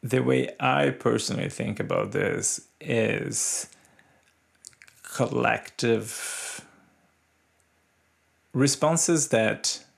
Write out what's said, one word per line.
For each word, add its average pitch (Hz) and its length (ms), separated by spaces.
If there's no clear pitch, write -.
the 127 200
way 131 380
I 139 320
personally - 580
think - 300
about - 340
this - 480
is - 880
collective - 1600
responses 151 760
that - 560